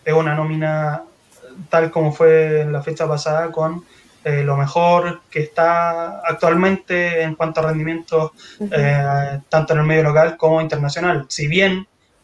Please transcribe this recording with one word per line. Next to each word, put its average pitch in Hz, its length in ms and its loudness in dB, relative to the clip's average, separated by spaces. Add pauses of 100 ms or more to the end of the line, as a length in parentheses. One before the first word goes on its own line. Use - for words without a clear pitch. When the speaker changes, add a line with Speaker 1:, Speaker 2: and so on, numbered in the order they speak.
Speaker 1:
es 156 100 0
una 160 200 2
nómina 156 680 -2 (680)
tal 165 200 2
como 156 220 0
fue 156 480 4
en 151 120 -2
la 143 100 -4
fecha 156 260 -6
pasada, 156 420 -2
con, 165 320 -4 (400)
eh, 147 220 -2
lo 143 140 0
mejor 170 720 2
que 156 100 -4
está 170 800 -2
actualmente 175 1000 0
en 160 120 -4
cuanto 160 260 -2
a 156 80 0
rendimientos, 160 640 -2 (260)
Speaker 2:
Ujú. 208 140 -8
Speaker 1:
eh, 143 760 0
tanto 156 240 0
en 151 80 2
el 151 60 2
medio 156 160 4
local 156 340 2
como 160 240 2
internacional. 156 680 -2
Si - 180 -6
bien, 185 400 0 (380)